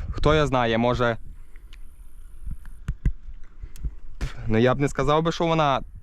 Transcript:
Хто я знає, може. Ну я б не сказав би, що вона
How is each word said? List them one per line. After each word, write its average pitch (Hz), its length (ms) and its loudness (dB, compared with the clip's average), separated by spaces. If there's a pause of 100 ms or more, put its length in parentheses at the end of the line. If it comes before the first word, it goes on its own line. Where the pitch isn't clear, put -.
(100)
Хто - 240 4
я 151 120 6
знає, 120 320 2
може. 120 380 2 (3250)
Ну 110 120 4
я 123 160 6
б 127 60 -2
не 143 80 2
сказав 143 340 2
би, 165 100 0
що 170 140 0
вона 151 340 4 (220)